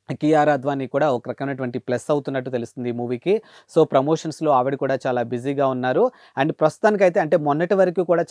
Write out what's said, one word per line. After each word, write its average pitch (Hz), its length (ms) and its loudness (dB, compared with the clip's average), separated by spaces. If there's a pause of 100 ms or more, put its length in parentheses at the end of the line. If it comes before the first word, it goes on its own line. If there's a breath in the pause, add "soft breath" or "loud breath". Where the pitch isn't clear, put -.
(140)
కియారా 151 400 2
అద్వానీ 139 340 -4
కూడా 143 240 0
ఒక 120 180 -4
రకమైనటువంటి 131 500 -6
ప్లస్ 123 320 -4
అవుతున్నట్టు 135 380 -2
తెలుస్తుంది 123 400 -6
ఈ - 20 -2
మూవీకి. 120 500 -2 (360 soft breath)
So 160 60 6
ప్రమోషన్స్‌లో 151 680 0
ఆవిడ 135 240 2
కూడా 135 320 -2
చాలా 123 160 -2
బిజీగా 131 440 -2
ఉన్నారు. 131 440 0 (300 soft breath)
And - 120 0
ప్రస్తుతానికైతే, 190 640 2
అంటే, 165 180 0
మొన్నటి 151 360 0
వరకు 185 300 2
కూడా 170 280 0